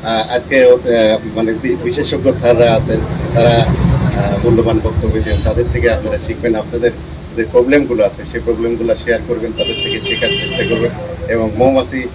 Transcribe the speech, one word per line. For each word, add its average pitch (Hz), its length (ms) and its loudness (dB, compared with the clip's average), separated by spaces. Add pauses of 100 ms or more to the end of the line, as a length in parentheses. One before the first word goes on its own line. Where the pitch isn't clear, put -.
আহ, 113 300 -2
আজকে, 127 320 4
আহ, 123 60 10 (640)
মানে 113 180 0
বি-, 127 300 -2
বিশেষজ্ঞ - 480 0
স্যাররা 117 420 4
আছেন, 110 260 0 (340)
তারা, 117 220 6
আহ, - 880 2
মূল্যবান 113 380 4
বক্তব্য 110 400 0
দেন, - 200 0
তাদের - 300 0
থেকে 120 180 2
আপনারা - 260 -2 (100)
শিখবেন, 117 280 -2
আপনাদের 117 360 -2 (440)
যে 113 160 -2
প্রবলেমগুলো 123 540 2
আছে - 200 -4
সেই 120 200 -8
প্রবলেমগুলো 113 500 -2
শেয়ার 113 320 -2
করবেন, 113 240 -4
তাদের - 320 -4
থেকে - 180 -4
শেখার - 280 -2
চেষ্টা - 400 -4
করবেন 117 220 -2 (360)
এবং 110 300 -2
মৌমাছি 131 580 0